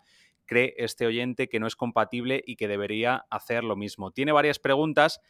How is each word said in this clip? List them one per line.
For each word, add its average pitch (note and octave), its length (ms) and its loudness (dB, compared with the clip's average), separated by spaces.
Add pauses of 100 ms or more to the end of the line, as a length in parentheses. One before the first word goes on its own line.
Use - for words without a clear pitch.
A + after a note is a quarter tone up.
(480)
cree B2 300 2
este A#2 280 -4
oyente A#2+ 420 -2
que A#2 120 -2
no A2 80 -2
es A2+ 80 -6
compatible A#2+ 680 -2
y B2 120 -10
que A2 120 -2
debería G#2+ 640 -2
hacer A#2 340 -4
lo A2 120 -2
mismo. G2 340 -8
Tiene C#3 220 -2
varias D3 260 4
preguntas, D3+ 720 2